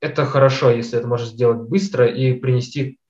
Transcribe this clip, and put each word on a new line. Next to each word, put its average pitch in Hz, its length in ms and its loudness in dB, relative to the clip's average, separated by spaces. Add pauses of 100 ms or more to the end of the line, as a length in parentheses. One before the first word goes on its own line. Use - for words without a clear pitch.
это 147 240 -2
хорошо, 135 460 4
если 117 260 -2
это 117 100 -4
можно 120 200 -4
сделать 113 320 0
быстро 123 480 0
и 127 260 0
принести, 127 640 -4 (120)